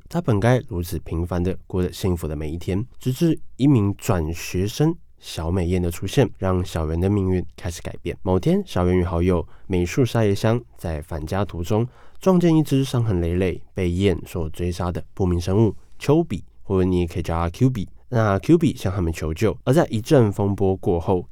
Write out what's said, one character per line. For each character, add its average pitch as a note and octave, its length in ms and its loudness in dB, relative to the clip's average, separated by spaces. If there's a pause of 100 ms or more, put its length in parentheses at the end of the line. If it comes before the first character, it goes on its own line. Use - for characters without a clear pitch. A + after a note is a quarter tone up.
她 E3+ 140 -4
本 G#2+ 180 2
该 A#2 280 4
如 F2 160 -4
此 G2 160 -6
平 E2+ 260 -4
凡 F2 160 -2
的 F2+ 240 -2
过 F#2 160 -2
着 F2 100 -2
幸 F2+ 240 -2
福 E2 120 -4
的 D2+ 80 -6
每 D2+ 160 -6
一 E2+ 60 -6
天， F#2+ 280 -4 (140)
直 B2+ 120 -2
至 D#3+ 280 0 (180)
一 B2 80 2
名 G#2+ 320 4
转 E2 340 -2
学 F2+ 360 -4
生 D#3 280 0 (220)
小 - 320 -8
美 F#2 160 0
艳 F2+ 160 0
的 E2+ 80 0
出 - 160 -6
现， G2+ 320 2
让 F#2 260 0
小 E2 240 -4
圆 D#2+ 120 -2
的 F#2 100 2
命 G2+ 220 0
运 F2+ 120 0 (140)
开 E2+ 140 -8
始 - 100 -12
改 - 220 -10
变。 F2 180 -6
某 F#2 180 2
天， G#2 240 2
小 F2+ 220 -2
圆 F2+ 100 4
与 F2+ 80 2
好 F2 200 -2
友 F2+ 200 2 (220)
美 F2+ 180 0
术 B2 220 0
沙 A#2 180 2
耶 G2+ 120 2
香 A2+ 260 0 (160)
在 D#2+ 240 -8
返 D2+ 240 -10
家 F#2+ 180 -2
途 F2 200 -6
中， A2 240 0 (320)
撞 F#3 200 4
见 E3 160 4
一 D#3 60 6
只 C3+ 220 0
伤 A#2+ 200 0
痕 G2+ 160 2
累 E2+ 160 0
累、 F#2 240 0 (140)
被 F2+ 160 0
燕 F2+ 260 2 (120)
所 E2 240 -4
追 F2+ 200 -4
杀 F2 200 -4
的 D#2 120 -6 (120)
不 G2 100 0
明 F2 160 2
生 G2 240 4
物 G2 100 0 (220)
丘 D#3 260 2
比， F2+ 200 -6 (180)
或 F#2+ 180 0
者 F#2 80 4
你 F2+ 120 2
也 F2 80 2
可 F#2 120 -8
以 F2+ 40 -4
叫 E2+ 100 -4
她 E2+ 160 0
Q B2+ 220 2
比。 F#2+ 180 -6 (200)
那 A2 280 2
Q D#3+ 220 4
比 C3 160 2
向 F#2 180 -4
他 G2 80 -2
们 E2 100 0
求 D#2+ 220 -4
救， G2+ 300 0
而 C3 100 2
在 E3 140 4
一 A2+ 120 -2
阵 A#2 320 4
风 G2+ 240 0
波 F#2+ 200 2
过 F2+ 240 0
后， F2+ 320 0